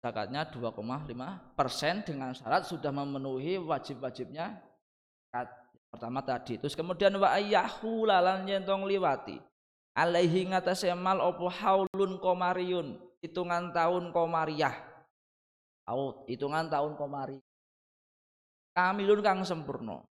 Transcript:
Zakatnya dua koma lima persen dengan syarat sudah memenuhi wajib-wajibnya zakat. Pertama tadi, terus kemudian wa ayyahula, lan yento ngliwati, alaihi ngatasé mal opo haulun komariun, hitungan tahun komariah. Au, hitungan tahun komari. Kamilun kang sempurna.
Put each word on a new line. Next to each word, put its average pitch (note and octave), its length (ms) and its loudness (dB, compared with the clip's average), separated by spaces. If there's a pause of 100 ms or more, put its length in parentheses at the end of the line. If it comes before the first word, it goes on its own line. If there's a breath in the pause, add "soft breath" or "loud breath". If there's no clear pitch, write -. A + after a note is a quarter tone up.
Zakatnya A#2 480 -6
dua A#2 240 -6
koma B2 320 -6
lima C3 320 -10 (160)
persen D#3 480 0
dengan C3+ 320 -6
syarat C3 320 0
sudah D3+ 240 -4
memenuhi C#3 720 -4
wajib-wajibnya D3 960 -6 (720)
zakat. B2 220 -6 (400)
Pertama B2+ 320 -6
tadi, A#2+ 320 -4
terus C#3+ 160 -4
kemudian F#3 480 2
wa E3 160 6
ayyahula, G#3+ 880 4
lan F#3+ 240 4
yento G3 240 0
ngliwati, F#3+ 720 0 (480)
alaihi F3 560 4
ngatasé F#3 480 2
mal F#3 240 2
opo F3 320 2
haulun F#3+ 680 2
komariun, F3+ 800 0 (240)
hitungan F3 560 -2
tahun F3 400 2
komariah. D#3+ 580 2 (1160)
Au, C3+ 380 -4
hitungan C#3+ 420 -2
tahun D3+ 240 0
komari. C#3 460 -8 (1300)
Kamilun G3 480 2
kang F#3+ 240 2
sempurna. C3+ 560 -6 (140)